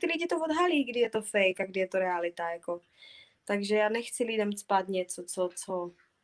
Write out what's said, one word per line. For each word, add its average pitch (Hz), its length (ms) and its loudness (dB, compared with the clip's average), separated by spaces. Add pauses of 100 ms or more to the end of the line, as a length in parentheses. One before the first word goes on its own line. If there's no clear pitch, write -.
ty 349 60 2
lidi 330 200 0
to 359 120 0
odhalí, 320 440 2
kdy 240 160 -2
je 226 100 4
to 220 120 -2
fake 190 380 2
a 190 60 -2
kdy 190 140 -4
je 185 80 2
to 190 120 0
realita, 175 520 -2
jako. 175 300 -6 (640)
Takže 202 300 0
já 214 140 4
nechci 233 340 -2
lidem 214 300 0
cpát 190 340 0
něco, 185 360 -4
co, 180 260 -2 (160)
co 175 260 -6 (320)